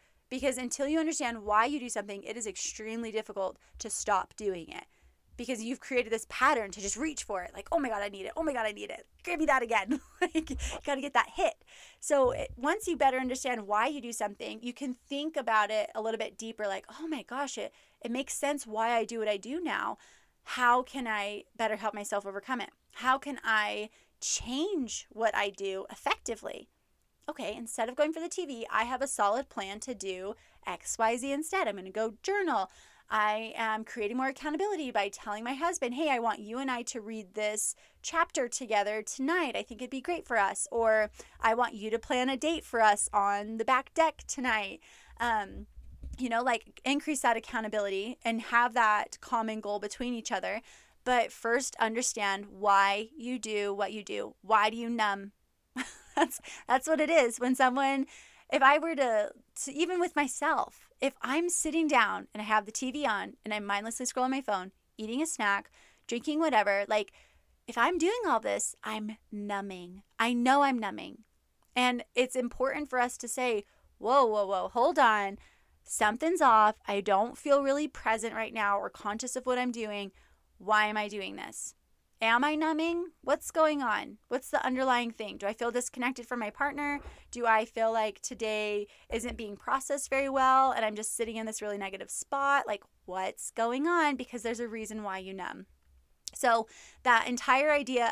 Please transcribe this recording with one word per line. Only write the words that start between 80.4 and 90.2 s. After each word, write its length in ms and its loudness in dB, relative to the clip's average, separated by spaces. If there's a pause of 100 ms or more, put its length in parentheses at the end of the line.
Why 280 4
am 100 -2
I 120 -2
doing 260 -8
this? 400 -12 (460)
Am 220 4
I 120 2
numbing? 540 0 (120)
What's 300 -2
going 320 4
on? 340 -4 (120)
What's 200 -4
the 160 0
underlying 460 0
thing? 260 -10
Do 100 -6
I 60 -2
feel 180 -4
disconnected 560 -4
from 120 -6
my 100 -4
partner? 520 -2 (300)
Do 140 -4
I 220 4
feel 260 0
like 300 -2
today 640 -2 (260)
isn't 240 -4
being 200 -10
processed 520 -2
very 220 0